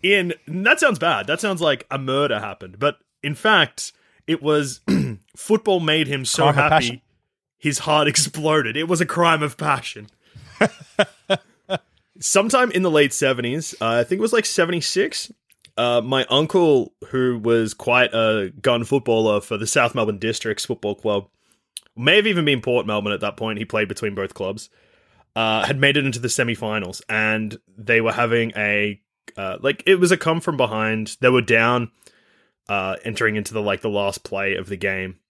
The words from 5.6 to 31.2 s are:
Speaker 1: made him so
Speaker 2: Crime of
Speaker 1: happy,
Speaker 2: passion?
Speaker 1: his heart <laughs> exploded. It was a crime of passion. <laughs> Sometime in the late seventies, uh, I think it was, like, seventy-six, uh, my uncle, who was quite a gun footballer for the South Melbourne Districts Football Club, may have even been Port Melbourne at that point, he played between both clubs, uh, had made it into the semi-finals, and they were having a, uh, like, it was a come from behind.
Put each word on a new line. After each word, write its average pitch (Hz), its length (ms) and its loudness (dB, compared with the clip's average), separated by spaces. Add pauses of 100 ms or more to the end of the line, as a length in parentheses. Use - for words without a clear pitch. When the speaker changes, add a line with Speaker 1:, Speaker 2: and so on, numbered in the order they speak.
Speaker 1:
made 156 280 0
him 135 180 -4
so - 180 0
Speaker 2:
Crime 139 60 6
of 143 60 2
Speaker 1:
happy, 147 160 2
Speaker 2:
passion? 127 300 0 (560)
Speaker 1:
his 147 220 -2
heart 151 280 2
<laughs> - 0 -
exploded. 151 680 0
It 160 100 -4
was 175 140 0
a 170 40 2
crime 165 380 2
of 143 140 -6
passion. 135 500 -4 (520)
<laughs> - 680 -2 (920)
Sometime 233 500 2
in 185 100 0
the 180 100 2
late 147 220 4
seventies, 131 680 -2
uh, 110 80 -2
I 120 160 2
think 185 160 -2
it - 20 0
was, 220 120 0
like, 220 120 0
seventy-six, - 880 -2 (460)
uh, 120 240 2
my 131 280 0
uncle, 151 640 2 (160)
who 127 320 -2
was 113 340 2
quite 123 400 0
a 110 380 0 (100)
gun 120 220 0
footballer 110 560 2
for 110 180 -8
the 110 100 -6
South 120 280 0
Melbourne 107 220 -2
Districts 110 480 -6
Football 104 300 -6
Club, 101 340 -4 (680)
may 143 220 2
have 214 100 2
even 175 160 0
been 143 160 2
Port 120 260 0
Melbourne 104 280 -2
at 92 80 -6
that 104 160 -6
point, 110 220 -6
he 110 40 -8
played 107 240 -2
between 101 280 -8
both 98 180 -6
clubs, 101 360 -10 (680)
uh, 110 280 0
had 139 140 -2
made 139 160 4
it 143 100 0
into 120 140 -4
the 120 80 -6
semi-finals, 107 800 -4
and 110 500 -2 (200)
they 113 240 2
were 113 100 0
having 117 460 0
a, 104 420 -2 (380)
uh, 95 240 -6
like, 143 240 0
it 190 100 8
was 175 160 4
a 185 60 4
come 160 240 0
from 151 160 -4
behind. 110 640 -2